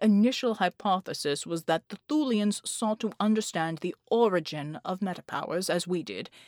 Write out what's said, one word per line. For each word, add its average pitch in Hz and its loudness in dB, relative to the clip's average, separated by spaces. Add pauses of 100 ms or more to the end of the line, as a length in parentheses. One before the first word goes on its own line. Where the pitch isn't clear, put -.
initial 220 4
hypothesis 180 -2
was 170 -4
that 165 0
the - -12
Thulians 233 2
sought 214 -2
to 214 -2
understand 190 0
the 175 -4 (120)
origin 160 2
of 185 -4
metapowers, 180 -4
as 175 0
we 175 -2
did, 98 -8 (200)